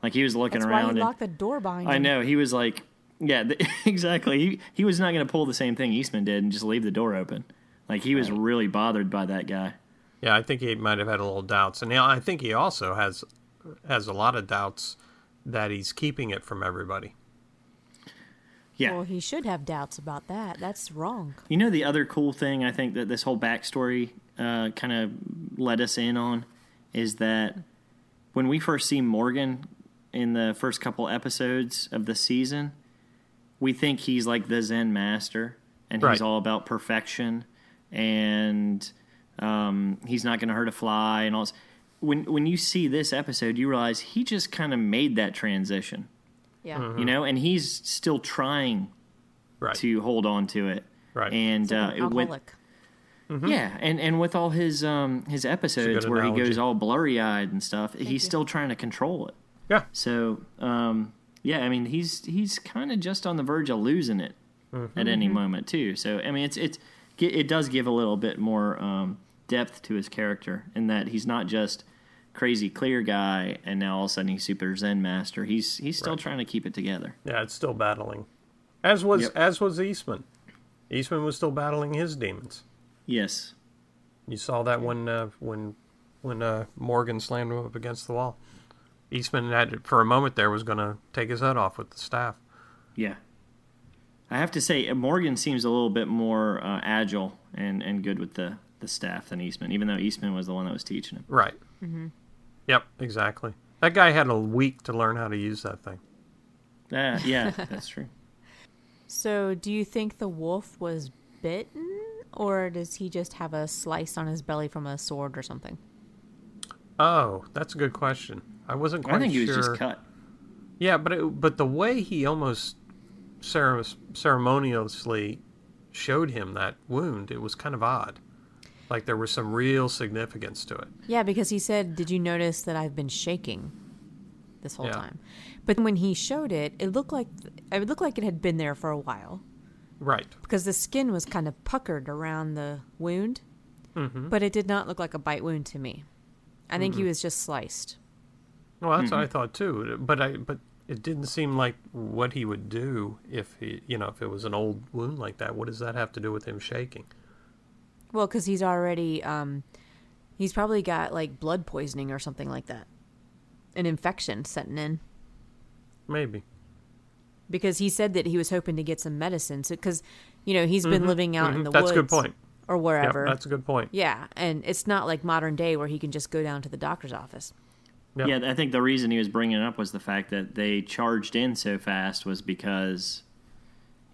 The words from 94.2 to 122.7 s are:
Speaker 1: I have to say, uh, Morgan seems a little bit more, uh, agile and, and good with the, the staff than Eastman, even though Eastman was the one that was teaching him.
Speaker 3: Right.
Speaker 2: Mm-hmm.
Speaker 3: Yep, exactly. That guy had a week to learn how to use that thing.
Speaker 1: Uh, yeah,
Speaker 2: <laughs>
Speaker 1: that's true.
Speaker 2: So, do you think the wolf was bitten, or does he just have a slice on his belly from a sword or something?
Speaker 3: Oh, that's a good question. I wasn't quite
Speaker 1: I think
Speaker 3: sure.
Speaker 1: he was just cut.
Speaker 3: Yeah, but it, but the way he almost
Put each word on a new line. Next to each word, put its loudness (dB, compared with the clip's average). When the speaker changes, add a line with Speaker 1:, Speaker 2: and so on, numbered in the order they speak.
Speaker 1:
I 2
have 2
to -2
say, 2
uh, 0
Morgan 2
seems 0
a 4
little 4
bit 2
more, 2
uh, -2
agile 0
and, -4
and -2
good 0
with -6
the, -6
the -10
staff -8
than -6
Eastman, -6
even 0
though 0
Eastman -2
was -4
the -6
one -4
that -4
was -8
teaching -8
him. -16
Speaker 3:
Right. 4
Speaker 2:
Mm-hmm. -8
Speaker 3:
Yep, 6
exactly. -2
That 6
guy 10
had 6
a 4
week 2
to -6
learn 2
how -4
to -2
use -4
that -8
thing. -12
Speaker 1:
Uh, 2
yeah, 4
Speaker 2:
<laughs> -6
Speaker 1:
that's -8
true. -10
Speaker 2:
So, 0
do -4
you 2
think -4
the -4
wolf -4
was -4
bitten, -6
or 0
does -8
he -8
just -6
have -8
a -2
slice -6
on -4
his -4
belly -2
from -8
a -6
sword -6
or -10
something? -12
Speaker 3:
Oh, 4
that's -4
a -8
good 0
question. -4
I -4
wasn't 0
quite 4
Speaker 1:
I 6
think 4
Speaker 3:
sure. 6
Speaker 1:
he 4
was 2
just 0
cut. -4
Speaker 3:
Yeah, 6
but 2
it, 0
but 4
the 4
way 2
he 0
almost 0